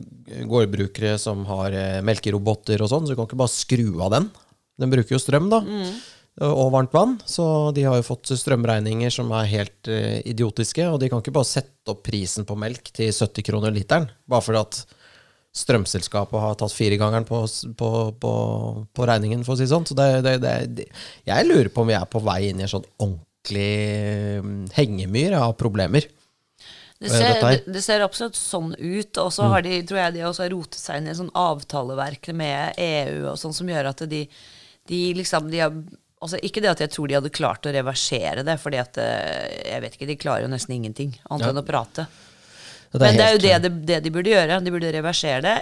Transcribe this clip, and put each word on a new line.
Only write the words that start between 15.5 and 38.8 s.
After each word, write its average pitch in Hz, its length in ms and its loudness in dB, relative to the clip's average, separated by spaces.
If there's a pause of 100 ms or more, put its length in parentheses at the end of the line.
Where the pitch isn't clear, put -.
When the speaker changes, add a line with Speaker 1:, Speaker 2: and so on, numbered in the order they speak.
Speaker 1:
strømselskapet 104 840 0
har 107 200 0
tatt 107 140 -2
firegangeren 107 520 2
på 113 220 -2
s-, - 160 -8 (120)
på, 113 140 -2 (300)
på, 117 120 0 (640)
på 123 140 -2
regningen, 113 380 2
for 127 80 -2
å 123 40 0
si 131 80 2
det 131 60 2
sånn. 165 160 2
Så 139 100 -6
det, 139 100 6 (180)
det, 131 80 2 (100)
det, 123 100 0 (240)
det, - 80 -8 (420)
jeg 113 200 4
lurer 147 240 6
på 120 120 2
om 113 60 4
vi 107 80 4
er 87 120 -2
på 110 140 -2
vei 95 160 0 (100)
inn 92 120 -4
i 95 40 -2
en 98 60 -6
sånn 95 140 -4 (140)
ordentlig, 101 680 -4 (760)
mm, 101 120 -6 (220)
hengemyr 113 640 2
av 117 200 2
problemer. 107 460 2 (920)
Speaker 2:
Det 208 80 -10
Speaker 1:
Eh, 208 80 2
Speaker 2:
ser, 233 180 6
Speaker 1:
dette 226 140 4
her. 131 160 6
Speaker 2:
det, 185 140 -12
det 196 100 -4
ser 214 160 2
absolutt 214 360 -2
sånn 165 360 -4
ut, 196 480 -6
og 185 80 0
så 202 160 0
Speaker 1:
Mm. 202 60 6
Speaker 2:
har 190 100 4
de, 180 240 -2
tror 190 160 -4
jeg 170 120 0
de 170 120 -6
også 175 160 -4
har 180 80 -2
rotet 180 320 -8
seg 151 160 -6
inn 156 80 -6
i 151 40 -6
en 165 100 -8
sånn 175 120 -8
avtaleverk 143 1040 -4
med 151 420 -4
E 147 440 -2
U 143 80 -4
og 139 100 -6
sånn, 156 160 -8
som 175 140 -6
gjør 151 200 -2
at 135 200 -8
de, 151 200 -6 (580)
de 175 280 -2
liksom, 175 360 -2
de 165 100 -2
har, 156 100 2 (500)
altså, 170 220 -8
ikke 202 180 -4
det 208 100 4
at 165 100 2
jeg 151 100 -2
tror 151 180 -4
de 135 60 0
hadde 139 160 0
klart 139 320 -2
å 147 100 -4
reversere 131 720 -2
det, 156 140 0
fordi 139 220 -4